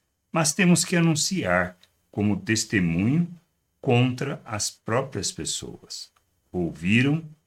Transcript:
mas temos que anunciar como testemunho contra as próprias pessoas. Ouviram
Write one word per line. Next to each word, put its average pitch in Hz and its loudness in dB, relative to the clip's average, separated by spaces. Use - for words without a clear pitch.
mas 160 0
temos 180 4
que - -2
anunciar 151 0
como 104 0
testemunho 107 0
contra 127 0
as 107 -6
próprias 110 -4
pessoas. - -12
Ouviram 98 0